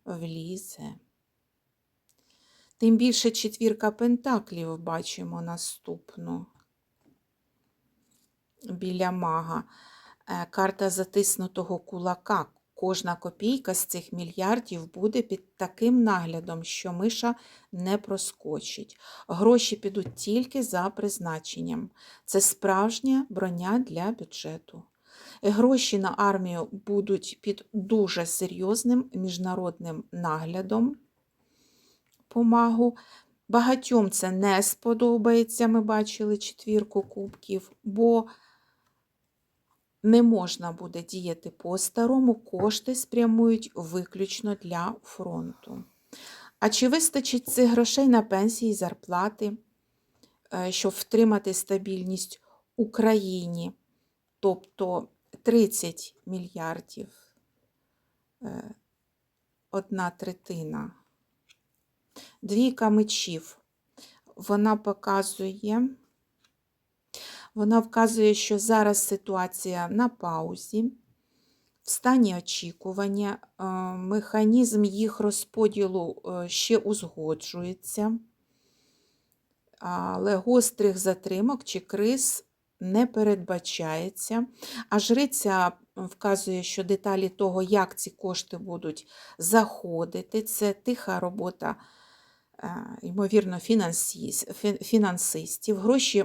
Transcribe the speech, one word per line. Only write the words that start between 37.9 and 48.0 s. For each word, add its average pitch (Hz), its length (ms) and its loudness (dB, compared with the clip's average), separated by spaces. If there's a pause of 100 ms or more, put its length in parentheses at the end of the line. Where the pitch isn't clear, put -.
Не 226 200 8
можна 180 500 2
буде 170 300 -12
діяти 170 480 -10
по-старому, 233 840 2
кошти 214 600 -2
спрямують 226 800 2
виключно 185 800 -6
для 175 480 -6
фронту. - 840 -12 (760)
А 214 100 2
чи 247 200 2
вистачить 269 600 0
цих 247 220 6
грошей 240 380 4